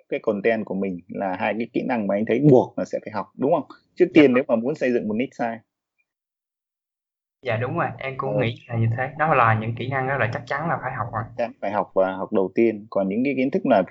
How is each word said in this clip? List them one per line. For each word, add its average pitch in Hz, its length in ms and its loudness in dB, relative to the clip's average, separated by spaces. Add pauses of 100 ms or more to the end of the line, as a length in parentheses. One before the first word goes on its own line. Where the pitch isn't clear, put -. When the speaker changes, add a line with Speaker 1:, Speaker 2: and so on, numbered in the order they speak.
Speaker 1:
cái 143 140 -6
content 110 420 0
của 92 100 -10
mình 95 240 -4 (100)
là 98 300 -6
hai 107 200 -2
cái 117 140 -6
kỹ - 160 -2
năng 117 180 -2
mà 98 80 0
anh 104 120 0
thấy 113 140 0 (100)
buộc 120 280 6
là 92 60 -4
sẽ - 200 -8
phải 104 100 -14
học, 98 120 -6 (120)
đúng 135 160 0
không? 147 100 -2 (300)
Trước 180 200 4
Speaker 2:
Dạ. 160 80 10
Speaker 1:
tiên 135 120 8
nếu 127 140 2
mà 123 80 2
muốn 120 180 -2
xây 131 180 -2
dựng 113 160 -2
một 107 60 -2
niche 123 240 -4
site. 117 220 -6 (1800)
Speaker 2:
Dạ 120 140 -2
đúng 131 220 -4
rồi, 151 80 0 (120)
em 135 180 -10
cũng 135 200 -4
Speaker 1:
Ừ. 131 40 2
Speaker 2:
nghĩ 117 140 0 (140)
là 117 80 -4
như 113 100 2 (100)
thế. 127 120 -4 (100)
Đó 156 160 2
là 113 260 6
những 113 140 -4
kỹ 123 140 -6
năng 135 200 -2
đó 139 80 -2
là 113 160 0
chắc - 140 -6
chắn 151 220 -4
là 147 140 -2
phải 131 160 -8
học 107 140 -4
rồi. 107 140 -4
Speaker 1:
Chắc - 180 -4
chắn 117 160 -8
phải 101 100 -4
học 101 240 -2
và 95 180 2
học 95 200 -6
đầu 98 220 0
tiên. 110 360 0
Còn 98 180 -2
những 110 160 -2
cái 139 120 0
kiến 131 140 0
thức 190 160 -2
là 110 240 4